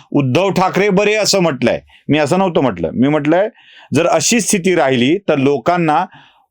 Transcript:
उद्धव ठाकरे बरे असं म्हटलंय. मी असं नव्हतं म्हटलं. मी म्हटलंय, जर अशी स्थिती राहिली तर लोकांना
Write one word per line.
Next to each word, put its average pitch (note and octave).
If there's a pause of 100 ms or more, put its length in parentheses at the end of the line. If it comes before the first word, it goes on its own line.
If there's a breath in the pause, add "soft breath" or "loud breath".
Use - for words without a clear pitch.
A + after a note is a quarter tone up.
(120)
उद्धव C#3+
ठाकरे F#3
बरे G#3
असं G3
म्हटलंय. B2 (280 soft breath)
मी C#3+
असं D3+
नव्हतं F3+
म्हटलं. F2
मी B2
म्हटलंय, D#3 (460 loud breath)
जर E3
अशी F3
स्थिती F#3
राहिली C3+
तर D#3
लोकांना D#3 (440 soft breath)